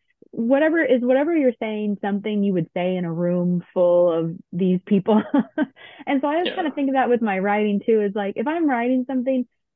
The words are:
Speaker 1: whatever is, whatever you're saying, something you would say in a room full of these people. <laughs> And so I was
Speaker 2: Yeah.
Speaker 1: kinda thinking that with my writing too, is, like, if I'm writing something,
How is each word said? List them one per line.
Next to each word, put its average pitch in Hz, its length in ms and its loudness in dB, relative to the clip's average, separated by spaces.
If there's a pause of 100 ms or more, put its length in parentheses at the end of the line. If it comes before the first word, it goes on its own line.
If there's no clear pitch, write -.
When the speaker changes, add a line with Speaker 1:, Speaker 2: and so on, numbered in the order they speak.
(300)
Speaker 1:
whatever 294 520 2
is, 254 200 2
whatever 277 340 2
you're 262 240 4
saying, 214 400 -4
something 202 420 -2
you 202 120 0
would 170 180 -2
say 180 240 -2
in 180 80 -4
a 165 80 -4
room 175 500 0 (120)
full 175 360 4
of 165 240 -2 (160)
these 185 360 0
people. 208 420 2
<laughs> - 760 -4
And 277 160 -2
so 294 60 0
I 302 100 -2
was 359 80 -2
Speaker 2:
Yeah. - 80 -6
Speaker 1:
kinda 339 160 -4
thinking 269 240 -4
that 247 160 0
with 233 100 2
my 202 180 -2
writing 202 460 0
too, 220 160 2
is, 202 140 -2
like, 202 220 -4
if 220 100 -4
I'm 320 200 -2
writing 254 400 0
something, 254 400 -2 (300)